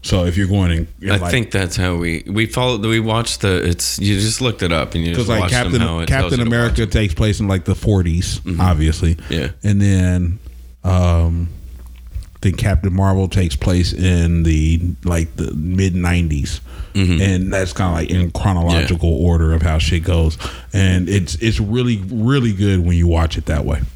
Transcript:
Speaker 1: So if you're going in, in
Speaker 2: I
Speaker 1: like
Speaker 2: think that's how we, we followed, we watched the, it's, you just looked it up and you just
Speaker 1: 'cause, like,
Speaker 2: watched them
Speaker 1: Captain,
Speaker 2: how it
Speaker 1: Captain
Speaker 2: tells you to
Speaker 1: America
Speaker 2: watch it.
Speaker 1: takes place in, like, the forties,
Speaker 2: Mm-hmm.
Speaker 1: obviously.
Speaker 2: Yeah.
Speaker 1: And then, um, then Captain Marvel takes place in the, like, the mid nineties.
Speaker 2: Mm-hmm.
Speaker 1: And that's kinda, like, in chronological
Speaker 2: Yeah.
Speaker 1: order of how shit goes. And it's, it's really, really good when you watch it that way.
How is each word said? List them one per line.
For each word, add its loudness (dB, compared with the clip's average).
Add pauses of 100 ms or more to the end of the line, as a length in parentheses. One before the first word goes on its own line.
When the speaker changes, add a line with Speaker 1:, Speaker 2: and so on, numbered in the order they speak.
Speaker 1:
So 0
if 0
you're 2
going 2
in, -2 (140)
in -4
Speaker 2:
I 2
Speaker 1:
like -2
Speaker 2:
think -2
that's -2
how 0
we, -2
we -2
followed, -2
we 2
watched -2
the, 2
it's, -2
you 0
just -2
looked -2
it 0
up -2
and -2
you -2
just -2
Speaker 1:
'cause, -2
like, 0
Speaker 2:
watched 0
them 0
Speaker 1:
Captain, 0
Speaker 2:
how -2
it -4
Speaker 1:
Captain 2
Speaker 2:
tells 0
you 0
to 0
Speaker 1:
America 0
Speaker 2:
watch -2
it. -8
Speaker 1:
takes 0
place 0
in, 0
like, 0
the 0
forties, 0
Speaker 2:
Mm-hmm. -2
Speaker 1:
obviously. 2 (120)
Speaker 2:
Yeah. -4 (160)
Speaker 1:
And 2
then, 2 (460)
um, 2 (920)
then 2
Captain 0
Marvel 2
takes 0
place 0
in 2
the, 2 (220)
like, -2
the -6
mid 0
nineties. 0 (340)
Speaker 2:
Mm-hmm. 2
Speaker 1:
And 0
that's -2
kinda, -2
like, -2
in 0
chronological 0
Speaker 2:
Yeah. 2
Speaker 1:
order 4
of 2
how 2
shit 0
goes. 2 (340)
And 2
it's, 0
it's 0
really, 0 (120)
really 2
good 2
when 2
you 4
watch 2
it -6
that -2
way. -2 (160)